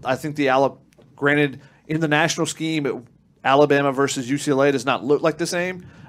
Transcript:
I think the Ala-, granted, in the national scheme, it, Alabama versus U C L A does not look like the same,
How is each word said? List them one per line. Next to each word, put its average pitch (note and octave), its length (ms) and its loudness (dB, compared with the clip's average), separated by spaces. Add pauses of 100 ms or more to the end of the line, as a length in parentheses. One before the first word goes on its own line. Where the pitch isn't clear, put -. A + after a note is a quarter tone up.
I B2+ 100 -2
think D3 200 -8
the D3 120 0
Ala-, C3 300 2 (380)
granted, C#3+ 460 0 (260)
in D#3 120 -4
the D#3+ 80 0
national D3+ 380 0
scheme, D#3 400 -4
it, A2+ 100 -2 (480)
Alabama C#3+ 480 4
versus C3 380 -2
U C#3+ 80 -2
C D3 140 -2
L C3+ 100 2
A C#3+ 100 4
does B2+ 140 -4
not A#2 180 -2
look C#3 180 0
like D#3+ 160 0
the E3+ 100 -4
same, F3+ 380 -6 (240)